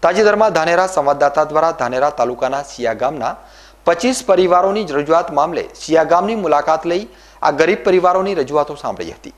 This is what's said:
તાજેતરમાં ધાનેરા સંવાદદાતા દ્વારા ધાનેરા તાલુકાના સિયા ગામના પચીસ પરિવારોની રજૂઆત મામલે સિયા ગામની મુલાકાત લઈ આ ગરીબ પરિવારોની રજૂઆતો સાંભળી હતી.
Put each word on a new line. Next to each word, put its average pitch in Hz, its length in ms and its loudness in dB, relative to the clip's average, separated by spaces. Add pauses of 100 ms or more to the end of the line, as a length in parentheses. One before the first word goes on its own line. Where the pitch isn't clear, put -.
તાજેતરમાં 208 520 2
ધાનેરા 170 340 2
સંવાદદાતા 143 560 0
દ્વારા 156 280 0
ધાનેરા 131 380 -2
તાલુકાના 127 520 -2
સિયા 120 320 -6
ગામના 123 420 -4 (500)
પચીસ 240 400 0
પરિવારોની 190 600 2
રજૂઆત 156 460 0
મામલે 147 440 -2
સિયા 160 280 2
ગામની 180 320 0
મુલાકાત 160 500 0
લઈ 180 220 -4 (340)
આ 156 100 2
ગરીબ 160 340 2
પરિવારોની 185 480 2
રજૂઆતો 147 420 -2
સાંભળી 92 360 -10
હતી. - 260 -20